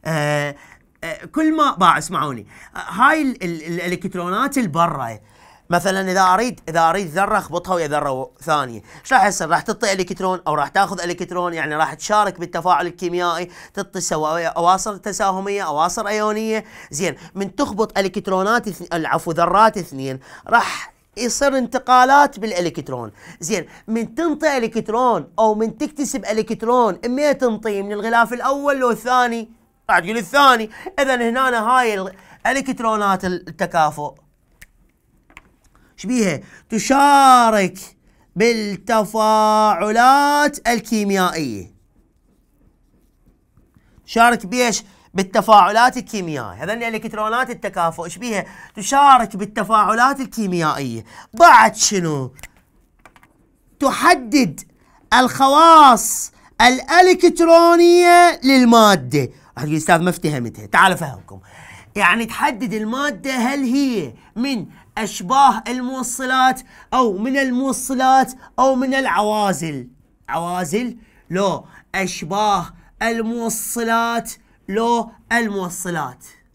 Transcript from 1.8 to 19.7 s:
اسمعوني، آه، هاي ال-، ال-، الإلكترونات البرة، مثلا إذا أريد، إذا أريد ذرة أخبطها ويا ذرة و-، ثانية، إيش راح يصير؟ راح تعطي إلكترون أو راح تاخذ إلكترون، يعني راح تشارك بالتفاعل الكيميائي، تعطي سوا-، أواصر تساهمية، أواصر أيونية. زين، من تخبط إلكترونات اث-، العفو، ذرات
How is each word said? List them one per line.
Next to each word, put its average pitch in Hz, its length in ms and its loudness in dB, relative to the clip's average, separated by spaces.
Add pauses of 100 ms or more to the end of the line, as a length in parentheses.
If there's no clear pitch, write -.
اسمعوني، 143 500 -6 (280)
آه، - 40 -12
هاي 262 420 0
ال-، 254 220 -4
ال-، 170 200 -8
الإلكترونات 180 920 -6
البرة، 156 640 -2 (500)
مثلا 185 420 -2
إذا 190 100 2
أريد، 190 380 2 (100)
إذا 165 200 2
أريد 185 180 -2
ذرة 196 300 -2
أخبطها 180 380 -4
ويا 165 120 -2
ذرة 143 240 -4
و-، 131 200 -8 (100)
ثانية، 131 400 -4 (200)
إيش - 120 -4
راح 202 120 4
يصير؟ 180 240 -4
راح 160 120 0
تعطي 202 320 -4
إلكترون 185 540 -4
أو 151 60 -2
راح 143 140 -2
تاخذ 190 340 -2
إلكترون، 175 520 -6
يعني 151 220 -6
راح 151 180 -2
تشارك 202 460 -2
بالتفاعل 170 480 -2
الكيميائي، 175 600 -4 (240)
تعطي 196 280 -10
سوا-، 160 560 -4
أواصر 190 400 0
تساهمية، 196 680 -4
أواصر 170 440 -4
أيونية. 214 580 -4 (260)
زين، 156 240 -6 (200)
من 196 200 -8
تخبط 214 420 -4
إلكترونات 196 720 -2
اث-، - 240 -10
العفو، 160 380 -4
ذرات 190 460 2